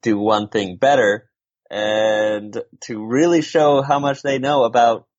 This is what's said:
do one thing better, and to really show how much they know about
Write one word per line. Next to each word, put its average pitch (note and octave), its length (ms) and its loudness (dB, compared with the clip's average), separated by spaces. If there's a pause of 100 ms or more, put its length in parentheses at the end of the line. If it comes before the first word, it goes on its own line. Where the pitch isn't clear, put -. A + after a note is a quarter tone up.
do A2 160 0
one G#2 300 0
thing G2 300 -6
better, A#2+ 520 2 (400)
and G#2+ 840 -2 (280)
to G#2+ 220 -10
really D#3 360 2
show D3 400 2
how C#3+ 180 0
much C#3 220 -4
they C#3 180 -2
know C#3 240 0
about A#2 440 2 (120)